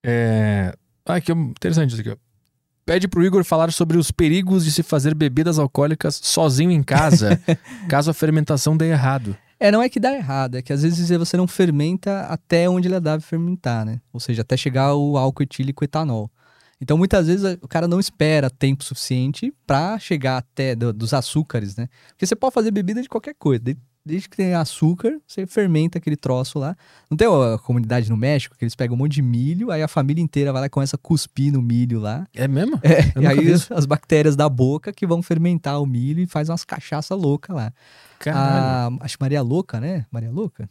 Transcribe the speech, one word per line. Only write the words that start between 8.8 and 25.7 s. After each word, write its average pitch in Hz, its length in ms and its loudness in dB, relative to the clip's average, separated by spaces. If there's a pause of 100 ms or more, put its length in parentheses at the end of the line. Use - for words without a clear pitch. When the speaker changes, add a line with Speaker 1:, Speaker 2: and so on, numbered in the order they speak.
Speaker 1:
errado. 131 480 0 (220)
Speaker 2:
É, 202 120 4
não 220 120 4
é 254 40 0
que - 120 -4
dá 262 160 0
errado, 135 420 -4
é 127 60 -8
que 131 100 -6
às 143 80 0
vezes 170 300 0
você 175 260 0
não 180 100 4
fermenta 180 720 0
até 170 460 0
onde 180 200 2
ele 180 120 0
deve 156 240 -2
fermentar, 165 600 -4
né? 110 160 -8 (100)
Ou 117 80 -10
seja, 117 220 -4
até 131 160 -2
chegar 135 380 0
o 143 200 0
álcool 131 280 0
etílico 135 400 -4
etanol. 131 480 -4 (500)
Então, 147 160 2
muitas 185 300 4
vezes, 185 340 0
o 139 60 -20
cara 170 200 -2
não 175 120 2
espera 151 500 0
tempo 135 340 -2
suficiente 135 720 -4 (140)
pra 170 320 0
chegar 131 380 -2
até 131 360 -4
do, 117 180 -2
dos 110 220 -4
açúcares, 120 640 -2
né? 117 120 -8 (220)
Porque - 160 -6
você 226 100 0
pode 254 200 -2
fazer 226 160 0
bebida 208 320 -2
de 269 40 -10
qualquer 262 280 -8
coisa, 120 280 0
de-, 131 140 -4 (260)
desde 165 240 -8
que - 80 -20
tenha 180 240 0
açúcar, 175 560 0 (120)
você 190 180 -8
fermenta 175 540 0